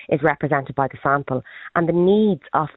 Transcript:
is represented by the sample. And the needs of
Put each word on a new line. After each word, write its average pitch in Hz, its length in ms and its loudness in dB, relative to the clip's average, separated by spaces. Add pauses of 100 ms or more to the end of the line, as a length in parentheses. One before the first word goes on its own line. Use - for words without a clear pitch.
(100)
is 147 120 0
represented 143 540 -2
by 135 120 0
the - 140 -12
sample. 139 420 -2 (320)
And 170 140 0
the 170 40 0
needs 190 500 2 (100)
of 151 240 0